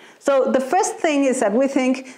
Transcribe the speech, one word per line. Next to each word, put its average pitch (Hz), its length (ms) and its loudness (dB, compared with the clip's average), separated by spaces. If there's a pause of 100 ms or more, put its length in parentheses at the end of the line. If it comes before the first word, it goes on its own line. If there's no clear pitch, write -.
(200)
So 262 320 2
the 262 80 2
first 359 380 0
thing 285 280 0
is 254 140 0
that 208 140 0
we 262 140 2
think 262 500 -4